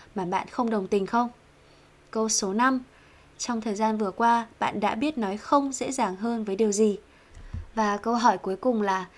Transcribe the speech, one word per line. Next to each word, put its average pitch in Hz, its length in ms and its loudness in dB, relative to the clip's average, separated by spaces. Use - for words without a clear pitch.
mà 190 100 -2
bạn 190 260 -2
không 233 180 -2
đồng 202 180 0
tình 196 180 2
không? 240 240 0
Câu 220 180 0
số 196 240 0
năm, 254 300 2
trong 226 240 -4
thời 214 140 -4
gian 220 220 0
vừa 202 140 0
qua, 233 360 2
bạn - 200 -2
đã 202 160 2
biết 285 220 -2
nói 208 200 -2
không 277 360 0
dễ - 180 -6
dàng 208 240 -2
hơn 220 280 -4
với 196 120 -4
điều 214 160 2
gì? 208 260 2
Và 208 220 2
câu 226 160 -2
hỏi 226 240 4
cuối 190 180 -4
cùng 226 260 0
là, 190 240 0